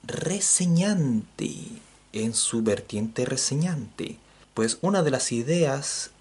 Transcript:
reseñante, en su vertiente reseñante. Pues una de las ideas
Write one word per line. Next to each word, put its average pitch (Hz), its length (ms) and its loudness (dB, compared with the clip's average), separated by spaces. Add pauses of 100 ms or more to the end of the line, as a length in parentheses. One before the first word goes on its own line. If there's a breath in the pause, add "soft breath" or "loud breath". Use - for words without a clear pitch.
reseñante, 175 1500 2 (600)
en 110 180 -2
su 113 300 0
vertiente 110 640 0
reseñante. 139 880 -2 (380 loud breath)
Pues 113 260 0
una 190 220 2
de 147 80 4
las 127 220 0
ideas 139 880 0